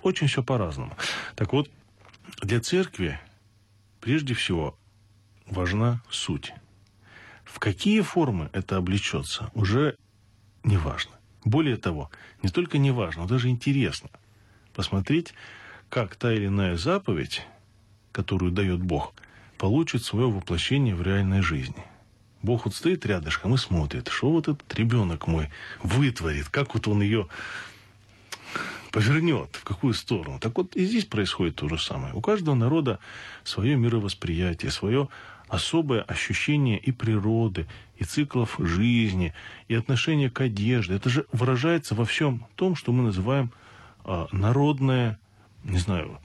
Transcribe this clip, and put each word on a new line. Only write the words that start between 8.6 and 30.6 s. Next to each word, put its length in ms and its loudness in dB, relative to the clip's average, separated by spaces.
облечётся, 760 -2
уже 420 2
не 140 4
важно. 340 -4
Более 320 2
того, 340 -4
не 60 2
только 300 0
не 140 4
важно, 300 -2
но 60 -4
даже 200 2
интересно 600 0
посмотреть, 600 0
как 260 -2
та 160 0
или 140 2
иная 320 2
заповедь, 640 -2
которую 400 0
даёт 280 2
Бог, 320 -2
получит 440 2
своё 280 2
воплощение 640 0
в 80 -2
реальной 400 4
жизни. 420 -2
Бог 220 0
вот 100 -4
стоит 300 0
рядышком 500 0
и 40 4
смотрит, 500 -2
что 220 0
вот 180 2
этот 260 -4
ребёнок 520 0
мой 240 0
вытворит, 640 0
как 260 -2
вот 140 0
он 140 4
её 260 2
повернёт, 640 2
в 80 -12
какую 320 0
сторону. 460 -4
Так 180 -2
вот 180 -2